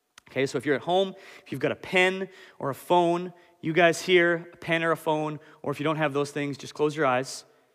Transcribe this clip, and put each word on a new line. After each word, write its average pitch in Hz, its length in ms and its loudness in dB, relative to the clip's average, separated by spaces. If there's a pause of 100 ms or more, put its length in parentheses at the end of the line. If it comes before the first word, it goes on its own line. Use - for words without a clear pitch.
(300)
Okay, 135 160 0
so 131 100 -4
if 117 80 -6
you're 143 100 2
at 127 60 -2
home, 190 340 0 (300)
if - 80 -16
you've 135 80 -6
got 139 100 0
a 107 60 -4
pen 190 520 0 (300)
or 139 120 -6
a 127 40 -4
phone, 175 580 0 (280)
you 156 140 -4
guys 165 260 4
here, 170 540 4
a - 20 -20
pen 165 260 -4
or 165 80 2
a 160 60 2
phone, 151 420 -2 (240)
or - 80 -6
if 139 80 -6
you 147 60 -4
don't 156 140 -2
have 151 160 0
those 143 160 -2
things, 143 260 -6
just - 160 -14
close 151 240 -2
your 156 80 0
eyes. 131 400 -2 (300)